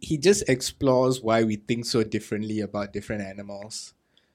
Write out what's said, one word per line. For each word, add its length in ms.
he 160
just 320
explores 720
why 220
we 120
think 300
so 180
differently 560
about 340
different 280
animals. 720